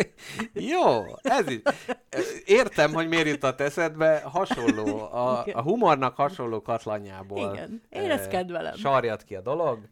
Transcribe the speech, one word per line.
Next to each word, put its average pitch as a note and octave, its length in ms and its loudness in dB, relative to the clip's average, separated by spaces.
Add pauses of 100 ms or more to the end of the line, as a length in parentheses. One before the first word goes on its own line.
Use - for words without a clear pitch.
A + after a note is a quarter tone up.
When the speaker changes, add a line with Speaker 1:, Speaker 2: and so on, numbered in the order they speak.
(520)
Speaker 1:
jó, G#3 520 2 (180)
ez B3+ 280 2
is. A2+ 100 -4 (840)
Értem, F#3+ 480 4
hogy E3 160 -2
miért E3 180 2
jutott C#3 340 0
eszedbe, D3+ 600 2
hasonló, A#2+ 800 0 (140)
a, B2 340 0
Speaker 2:
Igen. - 120 -6
Speaker 1:
a A#2 40 0
humornak D3+ 540 4
hasonló B2 460 -2
katlanjából, G2+ 920 -6
Speaker 2:
Igen. A3+ 360 -12
Én - 140 -8
Speaker 1:
ö, F#4 100 0
Speaker 2:
ezt G3 160 -2
kedvelem. F3+ 480 -4
Speaker 1:
sarjad A#2 480 0
ki - 100 -14
a F#2+ 60 -8
dolog. C3+ 380 -2 (140)